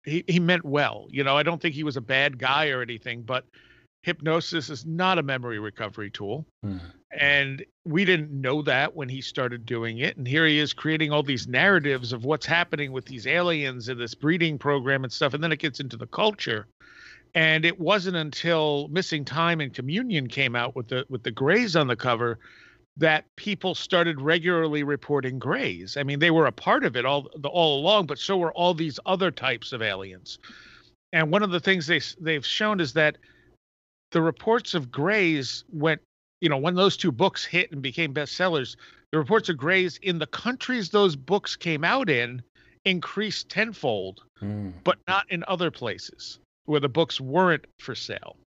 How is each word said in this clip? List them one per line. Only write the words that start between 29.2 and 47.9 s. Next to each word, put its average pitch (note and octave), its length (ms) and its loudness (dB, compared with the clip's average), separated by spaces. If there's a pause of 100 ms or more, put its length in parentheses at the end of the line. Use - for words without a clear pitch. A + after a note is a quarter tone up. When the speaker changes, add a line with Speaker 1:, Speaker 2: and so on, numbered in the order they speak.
Speaker 1:
types B2+ 400 -4
of B2 100 -6
aliens. G2 580 -6 (720)
And D#3+ 180 4
one G3+ 100 4
of G3+ 100 0
the F3 100 0
things F#3 260 2
they, E3+ 100 4
s-, - 220 -6
they've D#3 260 -2
shown G#3+ 360 0
is C#3 120 0
that D3+ 240 2 (920)
the E3 100 2
reports A3 520 2
of C#3 180 -4
Greys D#3+ 800 0
went, D#3 300 0 (400)
you E3+ 80 4
know, C#3+ 80 4
when E3 180 2
those F#3 220 6
two E3+ 160 2
books D3 320 0
hit F3 260 0
and C#3 100 -8
became C#3 320 -2
bestsellers, D3+ 600 -2 (380)
the D#3 60 2
reports F#3+ 280 2
of F3+ 80 0
Greys E3+ 480 0
in F3+ 160 -2
the D3+ 80 -4
countries A#3+ 600 -4
those G3+ 260 4
books D3 400 -2
came D#3+ 300 -2
out A#3 240 2
in B2 320 0 (420)
increased F#3+ 640 -2
tenfold, B2 800 -2 (120)
Speaker 2:
Hmm. G2+ 340 -6 (120)
Speaker 1:
but - 140 2 (100)
not F#3+ 240 -2
in F3 160 -4
other F3 240 0
places - 680 -10 (260)
where D3+ 140 0
the C#3+ 80 0
books D3 320 0
weren't D#3 460 2 (140)
for - 160 -10